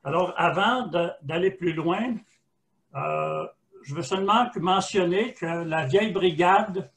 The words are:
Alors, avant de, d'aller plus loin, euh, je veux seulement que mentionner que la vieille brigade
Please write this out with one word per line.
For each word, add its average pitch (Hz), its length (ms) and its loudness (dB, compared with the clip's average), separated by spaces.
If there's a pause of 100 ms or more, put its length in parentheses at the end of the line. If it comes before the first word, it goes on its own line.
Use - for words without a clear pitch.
Alors, 170 320 0
avant 208 500 2
de, 170 220 0 (120)
d'aller 170 300 0
plus 170 220 -4
loin, 190 420 -2 (800)
euh, 78 500 -2 (380)
je 139 100 -12
veux 165 100 -6
seulement 208 480 2
que - 80 -8
mentionner 185 760 0
que - 120 -8
la 165 400 -2
vieille 190 280 2
brigade 185 840 2